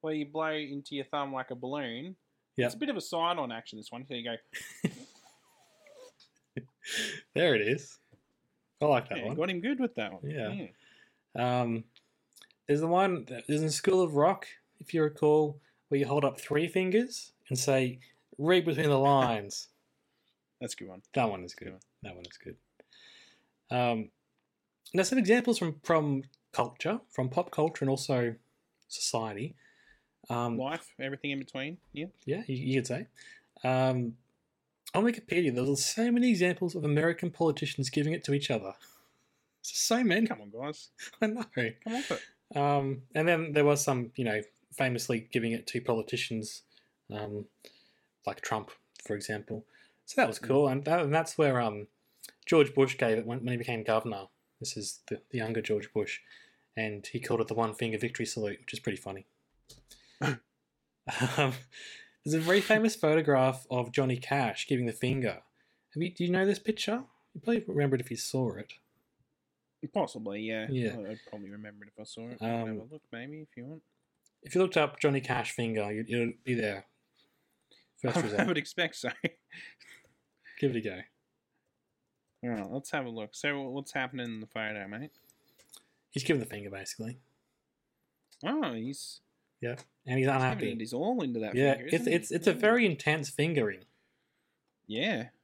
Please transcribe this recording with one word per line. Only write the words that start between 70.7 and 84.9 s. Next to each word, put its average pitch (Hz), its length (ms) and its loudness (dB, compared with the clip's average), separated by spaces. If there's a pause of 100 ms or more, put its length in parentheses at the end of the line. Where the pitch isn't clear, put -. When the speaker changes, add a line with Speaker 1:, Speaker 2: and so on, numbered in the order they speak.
Speaker 1:
I, 104 140 -8
I'd 110 80 -12 (100)
probably 101 200 -14
remember 104 340 -16
it 104 100 -20
if - 60 -20
I - 40 -12
saw 117 240 -14
it. 120 120 -14
I'll 110 80 -4
have 117 200 -2
Speaker 2:
Um, 107 120 -6
Speaker 1:
a 123 120 -16
look, 156 100 -18 (100)
maybe, 131 300 -12
if - 140 -20
you 240 100 -12
want. 156 160 -16 (600)
Speaker 2:
If - 140 -6
you 180 40 4
looked 185 160 2
up 151 220 2
Johnny 139 220 4
Cash 127 320 -2
finger, 110 400 -2
you'd, 110 180 -6
it'd 117 320 -2
be 127 120 -2
there. 104 320 -2 (1160)
First 123 140 0
Speaker 1:
<laughs> - 20 4
I - 40 2
Speaker 2:
result. 208 260 2
Speaker 1:
would 165 100 2
expect 160 380 -4
so. - 140 -4 (1500)
Speaker 2:
Give 139 140 2
it - 40 0
a - 20 -2
go. 101 180 -6 (1400)
Speaker 1:
All 123 80 -4
right, 101 220 -6
let's 139 180 -8
have 139 160 -4
a 120 40 -10
look. 110 260 -10
So 143 240 -4
what's 135 320 -8
happening 127 340 -6
in 113 140 -8
the 110 80 -12
photo, 107 400 -6
mate? 117 240 -10 (960)